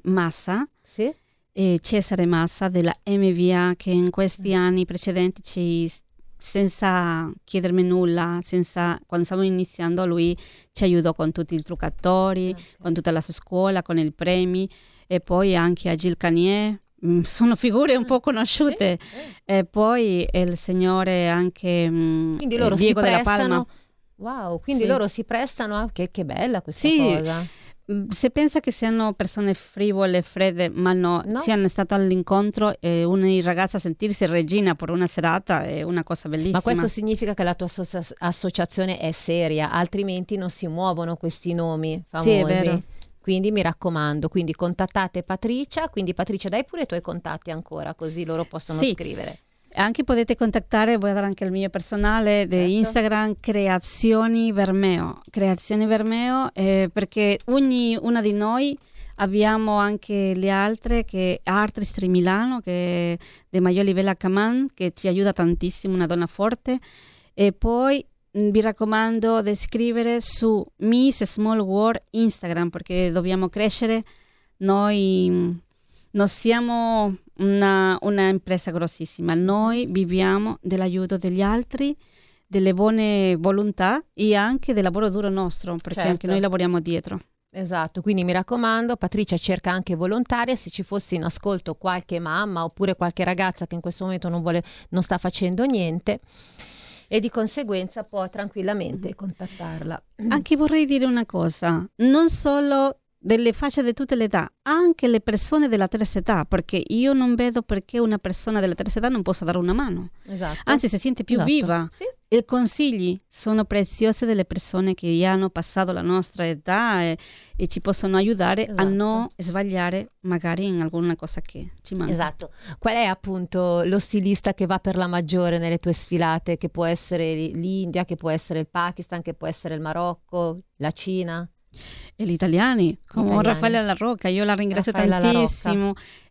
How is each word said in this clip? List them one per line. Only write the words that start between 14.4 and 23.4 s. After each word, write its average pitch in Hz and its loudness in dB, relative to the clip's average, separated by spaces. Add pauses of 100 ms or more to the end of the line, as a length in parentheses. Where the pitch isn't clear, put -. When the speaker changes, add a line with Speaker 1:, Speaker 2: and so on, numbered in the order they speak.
Speaker 1:
e 180 0
poi 185 2
anche 175 2
a 165 0
Gilles 175 -2
Canier. 196 2 (260)
Mm, 175 4
sono 233 2
figure 254 2
un 247 0
Speaker 2:
Ah, - -2
Speaker 1:
po' 262 2
conosciute. 277 0
Speaker 2:
sì, - -18
sì. 269 -16 (100)
Speaker 1:
E 196 2
poi 214 2
il 180 2
signore 185 2
anche, 175 0
mm, 160 2
Speaker 2:
Quindi 254 -2
Speaker 1:
eh, - 0
Speaker 2:
loro 214 2
si 185 4
Speaker 1:
Diego 208 4
della 202 4
Speaker 2:
prestano 208 2 (180)